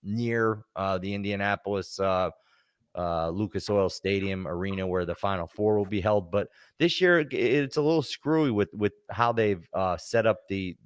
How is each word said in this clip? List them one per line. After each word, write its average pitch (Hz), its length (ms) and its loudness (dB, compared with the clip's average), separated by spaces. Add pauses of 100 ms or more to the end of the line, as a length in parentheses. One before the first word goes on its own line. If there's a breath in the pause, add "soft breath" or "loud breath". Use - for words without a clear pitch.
near, 113 600 0 (120)
uh, 95 240 0
the 95 120 -6
Indianapolis, 101 880 -2
uh, 92 300 2 (680 soft breath)
uh, 85 360 -2
Lucas 98 360 -4
Oil 101 220 2
Stadium 95 580 -2
arena 95 380 -4
where 90 200 0
the 85 100 -4
Final 95 320 -4
Four 107 320 0
will 101 80 0
be 101 140 -2
held. 101 280 0
But 98 200 -2 (280 soft breath)
this 170 240 0
year, 175 220 6
g-, 127 120 -6
it's 127 420 0
a 151 40 0
little 156 220 2
screwy 151 480 0
with, 104 240 0
with 104 180 0 (160)
how 120 220 0
they've, 104 420 0
uh, 90 240 0
set 113 300 0
up - 200 0
the 95 380 -4